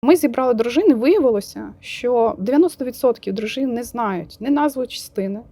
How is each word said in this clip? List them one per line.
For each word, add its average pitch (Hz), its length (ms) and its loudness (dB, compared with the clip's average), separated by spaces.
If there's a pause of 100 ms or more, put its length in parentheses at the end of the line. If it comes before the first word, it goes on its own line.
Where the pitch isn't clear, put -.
Ми 302 120 6
зібрали 254 380 2
дружини, 247 400 2
виявилося, 233 840 0
що 240 580 0
дев'яносто 277 460 0
відсотків 240 500 -2
дружин 233 400 -4
не 240 80 -4
знають 202 580 -6
ні 233 100 -4
назву 285 360 0
частини 196 540 -8 (100)